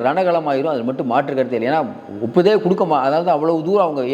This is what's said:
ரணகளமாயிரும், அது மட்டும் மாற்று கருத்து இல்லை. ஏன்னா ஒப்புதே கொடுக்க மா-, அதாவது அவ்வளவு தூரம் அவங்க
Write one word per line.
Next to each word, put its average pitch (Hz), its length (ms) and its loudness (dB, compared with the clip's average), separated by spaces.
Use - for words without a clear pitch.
ரணகளமாயிரும், 160 680 0
அது 117 140 -2
மட்டும் 131 240 -4
மாற்று 143 260 0
கருத்து 123 200 0
இல்லை. 113 120 -2
ஏன்னா 156 100 2
ஒப்புதே 180 280 4
கொடுக்க 196 260 0
மா-, 139 180 2
அதாவது 170 280 0
அவ்வளவு 160 320 0
தூரம் 196 180 2
அவங்க 143 160 -4